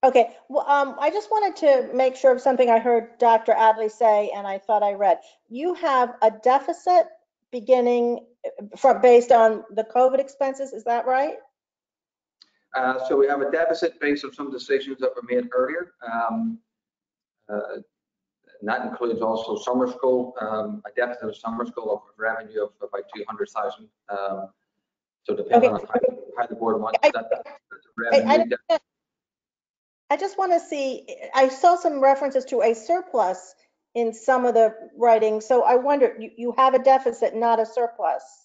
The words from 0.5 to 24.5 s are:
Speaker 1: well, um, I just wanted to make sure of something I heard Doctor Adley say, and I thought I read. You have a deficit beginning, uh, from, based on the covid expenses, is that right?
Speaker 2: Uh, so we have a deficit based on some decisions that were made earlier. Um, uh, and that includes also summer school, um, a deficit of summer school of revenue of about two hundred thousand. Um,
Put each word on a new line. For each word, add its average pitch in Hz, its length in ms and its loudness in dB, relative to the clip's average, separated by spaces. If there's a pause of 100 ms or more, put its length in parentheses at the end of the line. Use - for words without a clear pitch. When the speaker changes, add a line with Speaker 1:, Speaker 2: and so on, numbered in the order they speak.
Speaker 1:
well, 262 180 -4
um, 277 320 0
I 294 120 0
just 415 200 -6
wanted 415 260 -2
to 262 380 2
make 262 200 0
sure 262 180 4
of 247 80 -4
something 254 300 2
I 226 80 4
heard 233 400 -2
Doctor 226 340 4
Adley 220 360 2
say, 214 460 2
and 202 120 -10
I 196 100 -6
thought 208 240 0
I 202 120 0
read. 196 260 2 (280)
You 302 280 -6
have 262 480 0
a 220 80 4
deficit 294 720 0 (460)
beginning, 240 760 0 (180)
uh, - 320 -14
from, 240 240 4
based 240 320 8
on 226 320 4 (120)
the 220 80 -4
covid 254 360 2
expenses, 269 540 -6
is 220 120 -14
that 240 200 -2
right? 262 300 -2 (1400)
Speaker 2:
Uh, 131 320 -2
so 143 80 -2
we 139 120 4
have 143 140 -2
a 131 100 -4
deficit 165 480 -4
based 147 260 -4
on 135 80 -12
some 143 180 -12
decisions 135 480 -6
that 127 160 -2
were 123 140 -12
made 123 240 -2
earlier. 147 400 -4 (180)
Um, 117 460 -4 (920)
uh, 104 280 -8 (840)
and 104 100 -10
that 120 160 -4
includes 113 360 -6
also 110 360 -4
summer 123 340 -2
school, 123 480 -2
um, 107 480 -8
a 104 80 -16
deficit 120 340 -6
of 107 60 -14
summer 113 300 -8
school 113 280 -8
of 104 80 -8 (160)
revenue 110 460 -6
of 104 60 -8 (120)
about 98 220 -12 (120)
two 107 120 -12
hundred 104 220 -8
thousand. 107 380 -10 (220)
Um, 98 400 -8 (720)